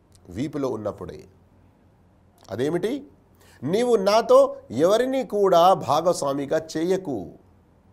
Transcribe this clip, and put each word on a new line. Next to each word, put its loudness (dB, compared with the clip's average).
వీపులో -6
ఉన్నప్పుడే. -10
అదేమిటి? -6
"నీవు 0
నాతో 4
ఎవరిని 0
కూడా 4
భాగస్వామిగా 0
చేయకు." -4